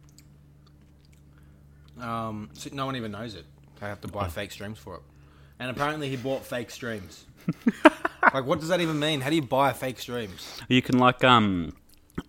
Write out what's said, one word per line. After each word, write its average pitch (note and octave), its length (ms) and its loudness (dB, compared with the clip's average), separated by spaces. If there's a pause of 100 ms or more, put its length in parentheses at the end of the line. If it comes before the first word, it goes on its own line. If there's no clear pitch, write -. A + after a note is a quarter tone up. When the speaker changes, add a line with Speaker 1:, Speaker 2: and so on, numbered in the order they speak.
(2000)
Speaker 1:
Um, A2+ 540 -4
so - 200 -12
no C#3 120 -4
one C3+ 100 -4
even A2+ 160 -6
knows G#2 240 -8
it. D#2+ 100 -16 (340)
They G#2 80 -6
have G2+ 140 -6
to - 60 -10
buy G2+ 180 -2
Speaker 2:
Oh. F2+ 40 -2
Speaker 1:
fake G#2 220 -6
streams G#2 280 -10
for F2+ 160 -12
it. D#2 60 -14 (580)
And B2 100 -6
apparently C#3+ 400 -2
he C3+ 80 -2
bought C3 280 -2
fake B2 260 -6
streams. A2 540 -8 (220)
Speaker 2:
<laughs> - 180 -4 (680)
Speaker 1:
Like, C3 100 0
what D#3 140 -2
does D#3+ 100 -6
that F3+ 120 2
even D#3+ 180 0
mean? D3 220 0
How C#3 100 -2
do E3 40 2
you E3 60 2
buy C3 320 2
fake C3 260 -6
streams? A#2 720 -10
Speaker 2:
You B2+ 140 6
can, B2+ 160 4
like, B2+ 240 6
um, G2+ 520 6 (540)